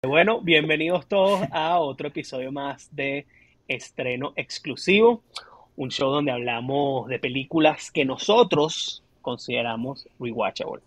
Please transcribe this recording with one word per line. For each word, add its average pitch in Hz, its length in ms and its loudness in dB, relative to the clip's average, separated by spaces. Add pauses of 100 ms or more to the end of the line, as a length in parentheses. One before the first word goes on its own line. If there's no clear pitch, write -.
Bueno, 180 360 2
bienvenidos 160 640 2
todos 196 360 2 (100)
a 165 260 0
otro 147 300 -4
episodio 135 420 -8
más 139 400 -8
de 139 340 -4 (440)
Estreno 127 680 -6
Exclusivo, 196 880 2 (540)
un 131 160 -6
show 135 180 0
donde 143 220 0
hablamos 123 760 -2
de 123 140 -4
películas 143 720 0
que 151 120 2
nosotros 160 1000 2 (160)
consideramos 120 880 -4 (100)
rewatchable. 113 680 -4